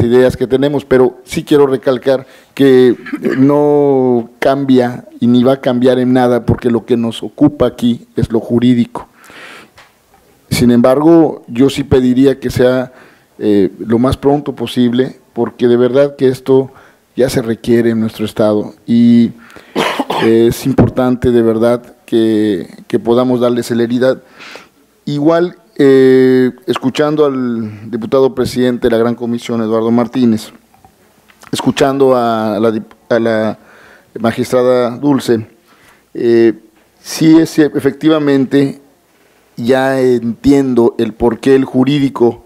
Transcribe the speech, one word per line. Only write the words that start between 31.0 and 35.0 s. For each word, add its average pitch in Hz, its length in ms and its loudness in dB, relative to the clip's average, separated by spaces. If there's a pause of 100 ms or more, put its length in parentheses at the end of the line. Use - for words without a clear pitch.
escuchando 135 640 0
a 110 440 -2
la 113 120 0
dip-, 107 240 -8 (140)
a 120 100 0
la 110 400 -2 (600)
magistrada 123 800 0
Dulce, 123 480 -2 (720)